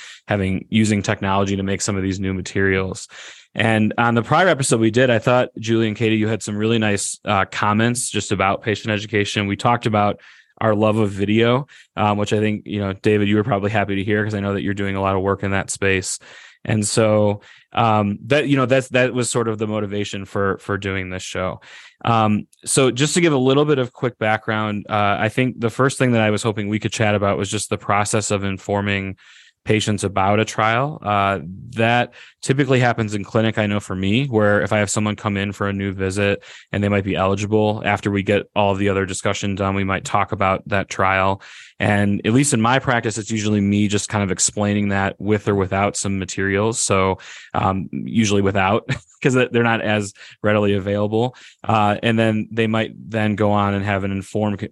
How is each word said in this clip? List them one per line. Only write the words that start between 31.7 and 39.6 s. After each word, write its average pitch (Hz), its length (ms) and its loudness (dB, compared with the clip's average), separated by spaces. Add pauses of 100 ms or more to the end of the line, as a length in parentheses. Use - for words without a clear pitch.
that 117 420 0 (280)
typically 131 400 2
happens 113 340 0
in 101 80 -4
clinic, 110 360 0
I 107 80 2
know 101 140 -2
for - 140 -10
me, 98 320 0
where 104 360 2
if 101 100 -2
I 110 60 2
have 104 120 0
someone 107 240 -2
come 101 220 -4
in 98 160 -4
for 101 160 -4
a 101 40 -4
new 98 200 -4
visit 98 500 -2 (300)
and 98 100 -2
they 104 60 2
might 101 160 2
be 95 100 -2
eligible, 104 720 0
after 101 260 0
we 101 120 0
get 101 200 0 (140)
all 101 180 2
the 98 140 0
other 95 180 0
discussion 98 480 -4
done, 98 200 -2